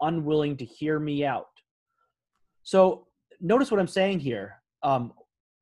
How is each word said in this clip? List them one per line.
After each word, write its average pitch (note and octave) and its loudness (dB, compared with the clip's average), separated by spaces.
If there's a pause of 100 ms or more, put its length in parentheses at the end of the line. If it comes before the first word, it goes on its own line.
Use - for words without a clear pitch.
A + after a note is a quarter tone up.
unwilling D3+ 0
to C3 -10
hear D#3 -4
me D3 -2
out." B2+ -4 (1120)
So F#3+ 4 (340)
notice A3 2
what G3+ 2
I'm C#3+ 0
saying F#3+ 0
here. A2 -8 (200)
Um, C3 -2 (480)